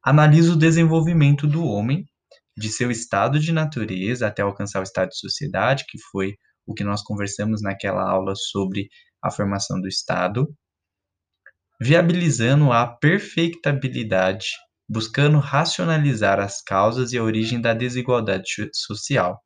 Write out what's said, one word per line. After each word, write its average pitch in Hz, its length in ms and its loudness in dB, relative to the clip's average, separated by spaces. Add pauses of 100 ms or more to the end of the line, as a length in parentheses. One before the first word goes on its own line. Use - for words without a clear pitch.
analisa 151 500 6
o 160 40 2
desenvolvimento 160 880 4
do 156 180 0
homem, 120 400 -2 (540)
de 107 120 -8
seu 123 200 -4
estado 117 500 0
de 160 120 0
natureza 120 760 -2
até 104 160 -4
alcançar 101 380 -4
o 95 40 -4
estado 95 260 -2
de - 100 -14
sociedade, 101 680 -2
que - 120 -18 (100)
foi 98 240 -4 (320)
o - 80 -10
que 101 100 -8
nós 101 200 -4
conversamos 104 580 -4
naquela 95 480 -4
aula 95 260 -2
sobre 98 520 -6 (340)
a 95 80 -4
formação 98 500 -4
do 95 80 -6
Estado, 95 640 -4 (1300)
viabilizando 147 920 4
a 117 160 4
perfeitabilidade, 127 1600 -2 (420)
buscando 139 500 2
racionalizar 143 1000 0
as 101 220 -6
causas 117 500 0
e 123 60 -2
a 113 60 0
origem 110 360 -2
da 117 140 0
desigualdade 120 720 -2
so-, - 260 -8
social. 101 720 -4